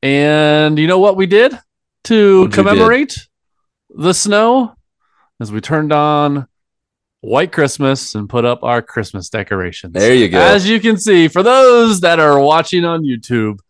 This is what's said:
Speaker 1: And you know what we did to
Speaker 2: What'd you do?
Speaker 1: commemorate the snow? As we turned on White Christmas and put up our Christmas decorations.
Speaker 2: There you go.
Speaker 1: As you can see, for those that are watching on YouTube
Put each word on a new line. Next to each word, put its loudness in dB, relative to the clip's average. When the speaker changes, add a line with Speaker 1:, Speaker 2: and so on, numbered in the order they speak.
Speaker 1:
And 0
you 0
know 2
what 2
we 0
did 2
to 4
Speaker 2:
What'd 0
you 2
do? 0
Speaker 1:
commemorate 0
the -4
snow? 0
As -12
we -6
turned -4
on -2
White -2
Christmas -4
and -10
put -2
up -4
our -2
Christmas -10
decorations. -8
Speaker 2:
There 2
you 4
go. -2
Speaker 1:
As 2
you 0
can 0
see, 2
for -2
those 4
that 2
are 4
watching 0
on -4
YouTube -4